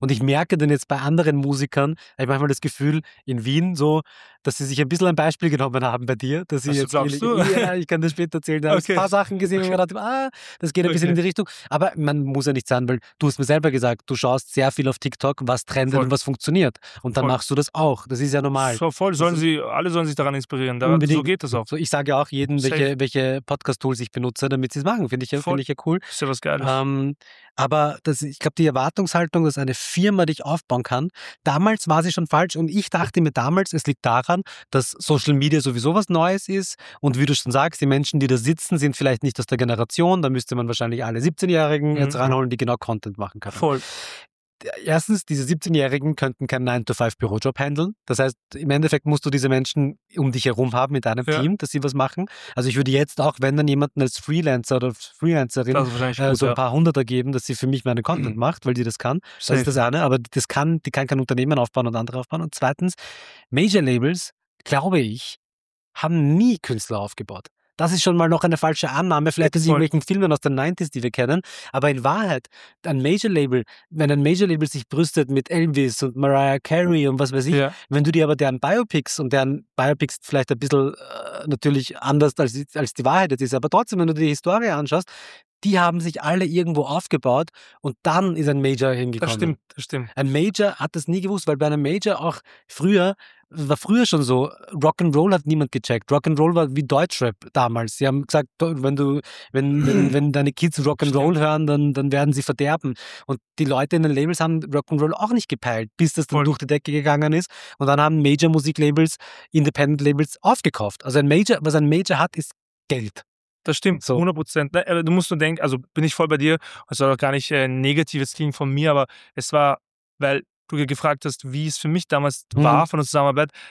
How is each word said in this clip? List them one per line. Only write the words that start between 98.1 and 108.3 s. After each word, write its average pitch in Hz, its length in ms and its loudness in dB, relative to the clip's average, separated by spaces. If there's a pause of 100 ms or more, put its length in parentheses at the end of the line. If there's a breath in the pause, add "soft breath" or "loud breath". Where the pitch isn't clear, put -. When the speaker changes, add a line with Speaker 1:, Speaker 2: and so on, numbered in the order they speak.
Speaker 1:
gesagt, 147 220 0 (100)
"Do-, 165 240 -2
wenn 139 140 0
du, 143 240 0 (320 loud breath)
wenn, 143 340 2
wenn, 139 260 4
Speaker 2:
<clears throat> - 0 -
Speaker 1:
wenn 143 200 2
deine 143 200 0
Kids 165 280 -2
Rock'n'Roll 143 520 2
Speaker 2:
Stimmt. 160 60 2
Speaker 1:
hören, 151 280 2
dann, 147 260 2
dann 139 200 0
werden 143 200 2
sie 135 100 -2
verderben." 143 520 -2 (320 loud breath)
Und 131 120 -4 (200)
die 160 60 2
Leute 139 320 0
in 165 60 4
den 151 100 2
Labels 156 280 0
haben 160 200 0
Rock'n'Roll 151 520 -2
auch 214 200 -4
nicht 240 160 0
gepeilt, 113 480 -4
bis 165 180 2
das 156 120 -2
dann 156 120 0
Speaker 2:
Voll. 143 60 2
Speaker 1:
durch 143 140 0
die 139 80 -10
Decke 147 260 -2
gegangen 151 400 2
ist. 175 160 0 (300 loud breath)
Und 143 80 -2
dann 143 140 4
haben 156 220 4
Major-Musiklabels, 151 920 2 (360 loud breath)